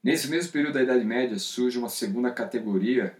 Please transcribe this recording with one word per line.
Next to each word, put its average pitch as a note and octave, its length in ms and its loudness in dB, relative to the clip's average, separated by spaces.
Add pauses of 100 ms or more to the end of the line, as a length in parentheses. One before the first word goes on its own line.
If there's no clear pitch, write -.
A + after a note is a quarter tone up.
Nesse C#3+ 280 0
mesmo E3+ 220 -2
período C#3+ 240 0
da C3 80 4
Idade B2+ 200 4
Média A#2 340 0
surge B2 400 -2
uma A#2+ 120 -2
segunda A#2+ 420 -2
categoria, A2 880 0